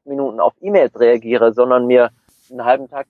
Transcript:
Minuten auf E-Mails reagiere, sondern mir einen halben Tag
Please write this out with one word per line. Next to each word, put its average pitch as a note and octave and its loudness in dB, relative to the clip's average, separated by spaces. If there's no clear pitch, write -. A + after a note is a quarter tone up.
Minuten C#3 -8
auf E2+ 0
E-Mails F3 0
reagiere, A#2 2
sondern B2 0
mir B2 2
einen B2 -14
halben C3 0
Tag C#3 -12